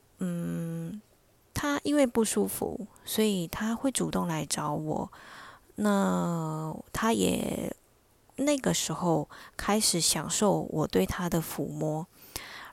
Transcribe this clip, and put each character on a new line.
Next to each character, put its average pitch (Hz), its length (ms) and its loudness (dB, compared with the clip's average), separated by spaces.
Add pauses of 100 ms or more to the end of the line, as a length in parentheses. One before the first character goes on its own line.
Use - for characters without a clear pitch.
(180)
嗯， 170 840 -4 (520)
它 285 300 -2
因 294 120 2
为 294 100 8
不 240 200 2
舒 202 200 2
服， - 400 -4 (200)
所 - 180 0
以 190 240 0
它 220 260 -2
会 247 160 -2
主 170 220 -2
动 185 160 0
来 156 180 -2
找 151 280 -2
我。 156 360 -4 (680)
那 175 1000 0 (160)
它 226 220 2
也 - 600 2 (640)
那 285 220 2
个 175 160 0
时 - 180 -2
候 156 380 2 (260)
开 208 240 2
始 185 220 2
享 160 280 0
受 170 400 4
我 156 160 2
对 - 200 4
它 180 240 -2
的 165 120 2
抚 - 240 -4
摸。 156 400 -2 (680)